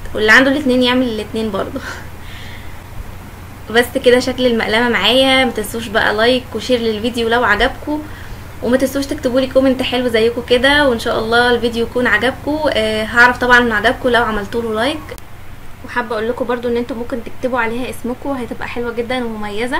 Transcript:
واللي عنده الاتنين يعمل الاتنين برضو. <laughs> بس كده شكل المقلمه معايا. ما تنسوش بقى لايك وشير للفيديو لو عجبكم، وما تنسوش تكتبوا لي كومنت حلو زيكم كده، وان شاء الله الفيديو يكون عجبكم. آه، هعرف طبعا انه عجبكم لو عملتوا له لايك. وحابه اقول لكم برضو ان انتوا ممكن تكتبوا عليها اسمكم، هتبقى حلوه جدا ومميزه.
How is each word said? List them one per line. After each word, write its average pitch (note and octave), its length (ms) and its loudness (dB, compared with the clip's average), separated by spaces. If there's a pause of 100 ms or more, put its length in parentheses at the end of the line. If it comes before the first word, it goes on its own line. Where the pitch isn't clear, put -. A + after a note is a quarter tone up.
(140)
واللي G#3+ 180 4
عنده C4 200 8
الاتنين B3+ 320 4
يعمل B3 240 4
الاتنين A3 440 -4
برضو. G3 280 -4
<laughs> - 1900 -12
بس A#3+ 140 4 (200)
كده B3 140 6
شكل B3+ 260 -2
المقلمه A3+ 440 2
معايا. B3+ 560 4
ما A#3 60 0
تنسوش A3+ 360 -6
بقى G#3 260 0
لايك A#3+ 300 2 (120)
وشير A#3 240 0
للفيديو A3+ 500 -2
لو A#3+ 140 2
عجبكم، B3+ 580 0 (600)
وما B3 140 0
تنسوش C4+ 280 -2
تكتبوا C4 340 -2
لي C4 80 0
كومنت C4 340 2
حلو B3 260 -2
زيكم A#3 420 2
كده، C#4 400 4
وان A#3 100 0
شاء A#3 200 -2
الله A#3 320 2
الفيديو A#3 340 0
يكون B3 220 0
عجبكم. C4 520 0 (140)
آه، A3 300 0
هعرف A#3+ 340 6
طبعا A#3+ 220 6
انه A#3 160 2
عجبكم A#3+ 340 2
لو A#3 140 4
عملتوا G#3+ 380 -2
له A3 120 -2
لايك. C4+ 260 0 (840)
وحابه A3+ 300 -4
اقول A3 140 -2
لكم A#3+ 160 -2
برضو A#3+ 220 -2
ان A#3 100 0
انتوا A#3+ 200 -4
ممكن A#3+ 260 -6
تكتبوا B3+ 360 -4
عليها A#3 300 -2
اسمكم، A#3+ 400 -6
هتبقى B3 380 -6
حلوه A#3+ 260 -4
جدا A#3+ 320 -4
ومميزه. A3 540 -4